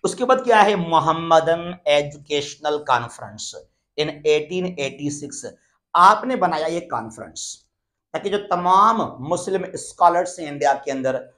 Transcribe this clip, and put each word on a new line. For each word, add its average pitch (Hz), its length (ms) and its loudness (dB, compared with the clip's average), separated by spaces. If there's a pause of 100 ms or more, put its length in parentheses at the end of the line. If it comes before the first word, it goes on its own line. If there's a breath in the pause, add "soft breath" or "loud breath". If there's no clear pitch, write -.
उसके 196 200 -2
बाद 254 200 2
क्या 226 180 4
है, 202 140 4
मोहम्मदन 165 1120 2
एजुकेशनल 147 880 -2
कॉन्फ्रेंस 117 760 -4 (440)
in 151 100 -2
एटीन 151 560 0 (140)
एटी 143 300 -6
सिक्स। 143 360 -12 (500)
आपने 214 400 6
बनाया 160 320 -2
ये 170 120 -4
कॉन्फ्रेंस 110 880 -12 (460)
ताकि 196 160 -6
जो 202 80 -2
तमाम 190 840 2
मुस्लिम 180 460 -4 (100)
स्कॉलर्स 175 640 0
हैं 151 120 -10
इंडिया 143 220 0
के - 180 -6
अंदर 131 460 -4